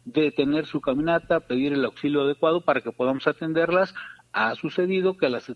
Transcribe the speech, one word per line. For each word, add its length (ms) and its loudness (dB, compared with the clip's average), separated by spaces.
detener 600 0
su 160 -6
caminata, 580 0
pedir 320 -2
el 140 0
auxilio 380 0
adecuado 360 2
para 220 0
que 100 -6
podamos 340 -2
atenderlas. 720 0
Ha 180 0
sucedido 600 0
que 140 0
las 260 -6